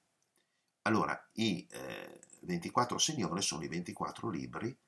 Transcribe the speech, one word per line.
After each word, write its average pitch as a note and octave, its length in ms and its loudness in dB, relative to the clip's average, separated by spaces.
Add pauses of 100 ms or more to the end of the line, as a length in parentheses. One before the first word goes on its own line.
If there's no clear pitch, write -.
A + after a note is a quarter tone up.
(840)
Allora, F2+ 500 2
i, G#2 360 2
eh, G#1+ 520 -8 (220)
ventiquattro F#2+ 540 0
signori F#2+ 460 2
sono D#2 220 0
i C2+ 40 -4
ventiquattro F2 600 -4
libri D2 440 -4 (140)